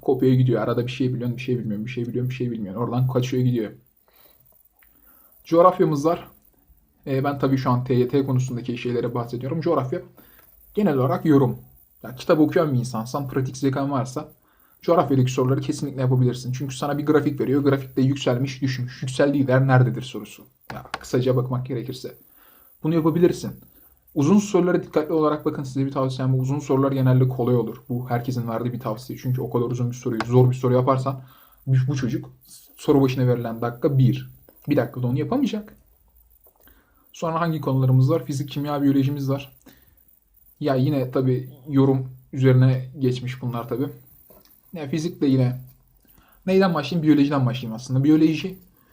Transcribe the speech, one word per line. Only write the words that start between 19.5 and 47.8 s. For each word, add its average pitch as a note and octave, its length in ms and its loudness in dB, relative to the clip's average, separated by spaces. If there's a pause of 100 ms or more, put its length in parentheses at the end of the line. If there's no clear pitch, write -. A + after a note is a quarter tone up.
nerededir?" B2+ 360 4
sorusu. - 400 -14 (320)
Ya, - 80 -16 (180)
kısaca B2+ 360 0
bakmak B2 300 -2
gerekirse. B2 480 -8 (680)
Bunu D#3 120 0
yapabilirsin. D#3+ 560 2 (640)
Uzun D#3 240 4
sorulara F3 440 2
dikkatli D#3 300 -2
olarak D3+ 320 2
bakın. D3+ 180 -4
Size C3+ 240 -4
bir C#3 60 -4
tavsiyem C3 400 -2
bu. C3 60 2
Uzun C3 200 -2
sorular C#3 340 0
genelde B2+ 360 4
kolay B2 280 0
olur. A2 200 -2 (120)
Bu B2 220 -6
herkesin A#2 380 -4
verdiği A#2 240 -4
bir A2+ 80 -10
tavsiye. - 420 -8
Çünkü B2+ 180 -4
o - 100 -6
kadar A#2+ 160 -2
uzun A#2+ 240 -4
bir A#2 60 -10
soruyu, A2+ 300 -6
zor B2 240 4
bir B2+ 60 -2
soru B2 180 0
yaparsan C3 480 0 (440)
bu, C3+ 80 0 (140)
bu D3 80 -2
çocuk C3 340 -6 (460)
soru C#3 240 2
başına B2+ 260 2
verilen A#2 340 -2
dakika C3 380 -2
bir. B2 320 2 (380)
Bir C#3+ 80 0
dakikada B2 300 -2
onu B2 120 -2
yapamayacak. A3+ 580 -4 (1400)
Sonra E3 280 -4
hangi E3 200 -2
konularımız C3 500 2
var? E3 140 0
Fizik, C#3 260 -6
kimya, C#3+ 320 -4
biyolojimiz C#3 480 2
var. - 260 -6 (1040)
Ya C#3+ 140 0
yine C3 360 0
tabii B2+ 400 0 (180)
yorum C3+ 400 2 (240)
üzerine C3 640 4
geçmiş B2 440 -4
bunlar A#2 260 -6
tabii. A2+ 200 -4 (840)
Ya D3+ 160 -10
fizik E3 320 -6
de D3+ 60 0
yine. C3 340 2 (840)
Neyden F#3+ 280 4
başlayayım? D3+ 340 -2
Biyolojiden C#3+ 380 4
başlayayım A2+ 280 -4
aslında. C3 300 -2